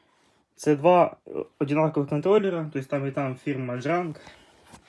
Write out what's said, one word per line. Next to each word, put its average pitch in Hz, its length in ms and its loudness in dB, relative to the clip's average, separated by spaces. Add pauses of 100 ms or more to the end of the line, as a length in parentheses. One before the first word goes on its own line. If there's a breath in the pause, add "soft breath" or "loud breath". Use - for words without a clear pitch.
(560 soft breath)
це 151 200 2
два, 170 400 4 (100)
е, - 40 -16 (280)
одинакових 147 500 0
контролера, 175 640 0
тобто 135 160 -6
там 139 180 -4
і 139 40 -4
там 135 260 -4
фірма 131 380 -6
Junk, 156 420 -2 (720 loud breath)